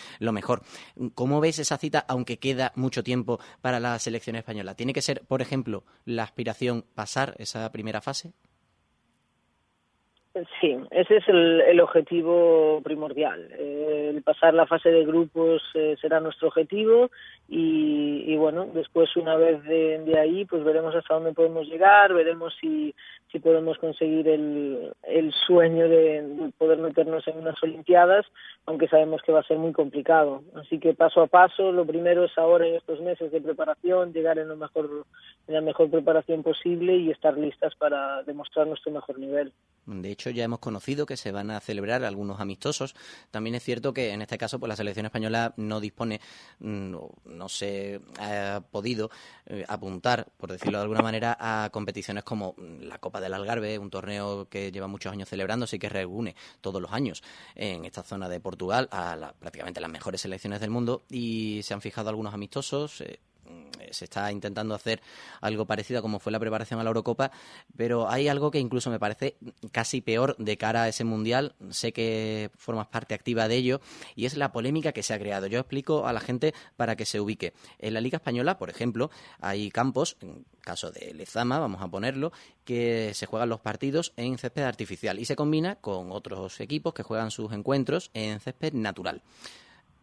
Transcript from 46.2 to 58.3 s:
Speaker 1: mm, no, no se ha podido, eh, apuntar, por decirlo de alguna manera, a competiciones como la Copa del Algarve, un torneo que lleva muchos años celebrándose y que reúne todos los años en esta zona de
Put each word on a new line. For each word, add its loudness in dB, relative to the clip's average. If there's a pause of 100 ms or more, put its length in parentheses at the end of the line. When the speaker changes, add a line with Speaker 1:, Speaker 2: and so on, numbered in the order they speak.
Speaker 1:
mm, -8
no, -14 (140)
no -16
se -8 (200)
ha -6 (100)
podido, -6 (360)
eh, -12
apuntar, -4
por -14
decirlo -6
de -4
alguna 0
manera, -4
a -4
competiciones -8
como -8 (260)
la -16
Copa -12
del -8
Algarve, -6
un -12
torneo -8
que -10
lleva -10
muchos -10
años -12
celebrándose -6
y -8
que -8
reúne -8 (240)
todos -8
los -10
años -6 (320)
en -8
esta -14
zona -10
de -8